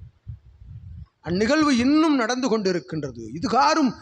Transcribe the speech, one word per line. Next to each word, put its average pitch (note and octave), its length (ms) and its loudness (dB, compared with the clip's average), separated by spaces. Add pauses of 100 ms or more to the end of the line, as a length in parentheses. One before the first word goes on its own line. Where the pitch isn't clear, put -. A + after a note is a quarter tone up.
(1200)
அந்நிகழ்வு B3 560 2
இன்னும் D4 400 4
நடந்து B3 320 0
கொண்டிருக்கின்றது, D#3+ 840 -4
இதுகாரும் C4 680 2